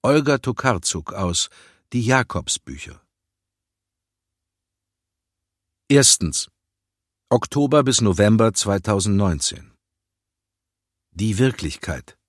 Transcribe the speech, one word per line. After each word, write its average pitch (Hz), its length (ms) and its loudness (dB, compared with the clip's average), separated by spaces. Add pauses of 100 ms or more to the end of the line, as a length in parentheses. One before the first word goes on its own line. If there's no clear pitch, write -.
Olga 143 340 2
Tokarczuk 107 720 -4
aus 90 380 -4 (420)
Die 123 140 -2
Jakobsbücher. 95 960 -4 (2750)
Erstens. 127 640 2 (800)
Oktober 143 540 2
bis 127 160 0
November 107 540 4
zweitausendneunzehn. 98 1200 -2 (1400)
Die 101 300 -4
Wirklichkeit. 90 760 -4 (140)